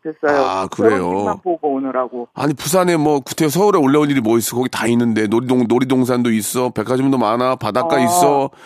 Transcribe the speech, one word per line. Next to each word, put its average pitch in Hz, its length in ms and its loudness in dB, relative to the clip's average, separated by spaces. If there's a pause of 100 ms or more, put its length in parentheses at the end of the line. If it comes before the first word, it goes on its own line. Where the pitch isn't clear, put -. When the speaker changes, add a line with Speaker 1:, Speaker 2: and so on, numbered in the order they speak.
Speaker 1:
했어요. 147 400 -2
Speaker 2:
아, 95 220 -4
그래요? 104 360 0
Speaker 1:
결혼식만 98 400 -4
보고 156 300 -4
오느라고. 127 600 -6
Speaker 2:
아니, 143 200 -2
부산에 175 420 0
뭐, 151 240 2
구태여 151 300 -2
서울에 190 280 2
올라올 147 320 4
일이 139 120 0
뭐 113 160 2
있어? 113 180 -2
거기 123 140 -2
다 - 180 -4
있는데. 117 400 2
놀이동-, 123 400 2
놀이동산도 123 640 2
있어. 113 380 -2
백화점도 131 480 0
많아. 123 400 0
바닷가 127 400 -2
Speaker 1:
아. - 20 2
Speaker 2:
있어. 143 500 2 (160)